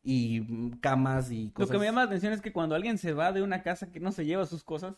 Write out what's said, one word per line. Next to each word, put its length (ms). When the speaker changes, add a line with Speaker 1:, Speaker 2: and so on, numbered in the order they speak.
Speaker 1:
y, 380
mm, 400
camas 520
y 160
Speaker 2:
Lo 60
Speaker 1:
cosas. 180
Speaker 2:
que 80
me 60
llama 160
la 60
atención 240
es 100
que 120
cuando 220
alguien 220
se 140
va 220
de 100
una 180
casa 300
que 80
no 140
se 120
lleva 200
sus 180
cosas, 340